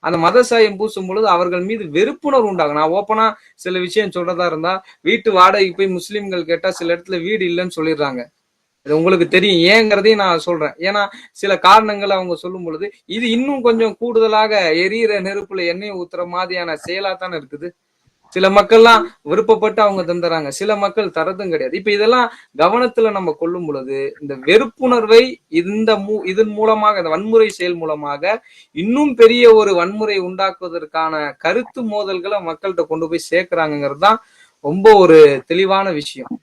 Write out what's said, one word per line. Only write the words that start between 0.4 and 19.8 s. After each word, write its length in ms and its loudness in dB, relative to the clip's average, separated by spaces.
சாயம் 340 2
பூசும் 300 -8
பொழுது 220 -2
அவர்கள் 320 0
மீது 240 -6
வெறுப்புணர்வு 640 -2
உண்டாகும். 260 -2
நான் 160 0
ஓப்பனா 360 -2
சில 240 -8
விஷயம் 320 -4
சொல்றதா 360 -4
இருந்தா, 260 -4
வீட்டு 320 -2
வாடகைக்கு 440 4
போய் 160 -2
முஸ்லிம்கள் 520 -8
கேட்டா 260 -4
சில 240 -4
இடத்துல 260 -8
வீடு 240 -4
இல்லைன்னு 320 -4
சொல்லிடுறாங்க. 460 -4
இது 100 0
உங்களுக்கு 320 2
தெரியும், 380 2
ஏங்கிறதையும் 580 4
நான் 140 0
சொல்றேன். 400 -4
ஏன்னா 240 -2
சில 260 -2
காரணங்கள் 520 4
அவங்க 260 -2
சொல்லும் 280 -12
பொழுது, 280 -10
இது 240 -4
இன்னும் 320 -2
கொஞ்சம் 340 0
கூடுதலாக 800 0
எரியிற 460 -2
நெருப்புல 460 -8
எண்ணெய் 260 -8
ஊத்துற 340 -10
மாதிரியான 580 -6
செயலா 320 -6
தானே 220 -10
இருக்குது. 320 -14
சில 160 0
மக்கள்லாம் 560 6
விருப்பப்பட்டு 560 0